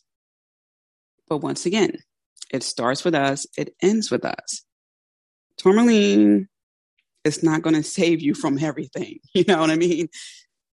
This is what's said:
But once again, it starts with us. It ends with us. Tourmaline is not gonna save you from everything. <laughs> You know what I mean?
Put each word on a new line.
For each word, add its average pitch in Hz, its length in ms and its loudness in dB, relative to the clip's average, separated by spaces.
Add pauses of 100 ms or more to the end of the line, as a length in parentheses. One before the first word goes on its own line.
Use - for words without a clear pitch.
(1300)
But 156 100 -4
once 139 280 -8
again, 190 320 0 (540)
it 131 100 -6
starts 123 420 -4
with 170 120 0
us. 139 320 -2 (100)
It - 240 -8
ends 208 300 0
with 123 120 -2
us. - 400 -10 (920)
Tourmaline 208 920 4 (760)
is 151 180 -2
not 160 220 0
gonna 160 200 0
save 165 380 0
you 147 140 0
from 143 240 -4
everything. 147 680 -8
<laughs> - 80 -20
You 180 140 2
know 180 120 4
what 160 120 2
I 160 60 0
mean? 170 320 0 (680)